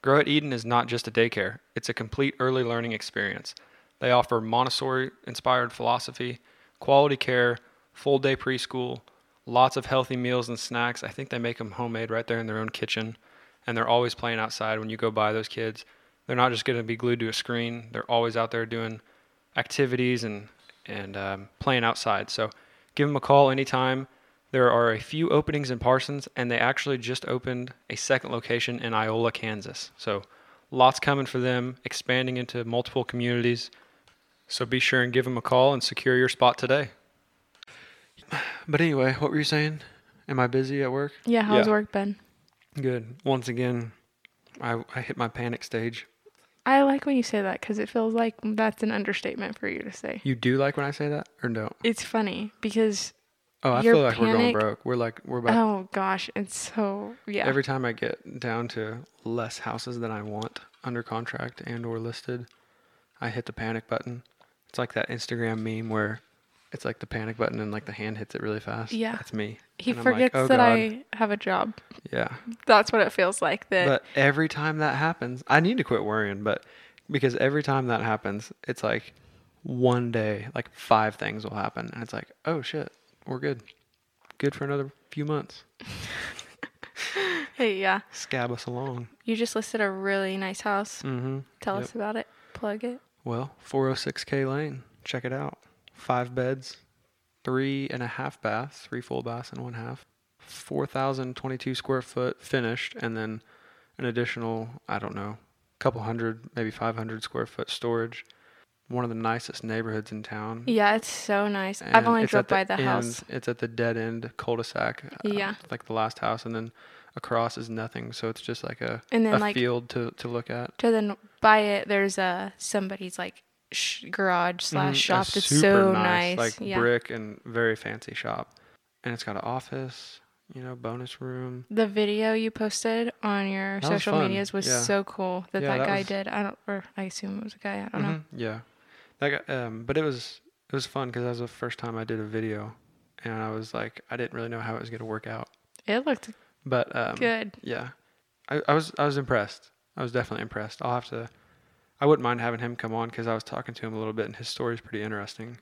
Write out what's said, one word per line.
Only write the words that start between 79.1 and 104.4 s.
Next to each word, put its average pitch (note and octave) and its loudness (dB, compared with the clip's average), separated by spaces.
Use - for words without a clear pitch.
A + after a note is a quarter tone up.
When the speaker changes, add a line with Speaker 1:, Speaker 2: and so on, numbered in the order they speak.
Speaker 1:
one B2 2
day, G#2+ -2
like, - -4
five A2 0
things G#2+ -6
will A2+ -8
happen. A2 -6
And A#2 -10
it's G#2+ -12
like, A2 -10
"Oh, D#3+ -4
shit, - -8
we're B2+ -6
good. C#3 -4
Good C#3 0
for C#3+ -6
another C#3 -4
few D3 -6
months." D3+ -6
Speaker 2:
<laughs> - -16
Hey, G#3 0
yeah. G3 2
Speaker 1:
Scab A#2+ -4
us - -8
along. B2 -6
Speaker 2:
You A3+ 0
just A3+ -2
listed A3 -4
a G3+ 2
really F#3+ -2
nice F#3+ -6
house. G#3 -2
Speaker 1:
Mm-hmm. C3 -4
Speaker 2:
Tell G3 -2
Speaker 1:
Yep. G3+ -4
Speaker 2:
us - -12
about G#3+ -4
it. - -6
Plug G#3+ -6
it. B3 -8
Speaker 1:
Well, B2 -4
four C3+ 0
oh C3 0
six - -6
K C#3 -2
Lane. C#3 -6
Check B2 -8
it B2+ -4
out. C#3 -6
Five B2 -2
beds, C3 -4
three C3+ -2
and B2 -4
a A#2+ -4
half C3+ -8
baths, A2+ -4
three B2 -8
full B2+ -4
baths A#2+ -8
and B2 -10
one B2 -10
half. A#2 -10
Four - -6
thousand C3 -2
twenty-two C3 -4
square C3 -2
foot - -4
finished, A#2+ -2
and A2+ -4
then A2 -6
an C3 -6
additional, A#2 -2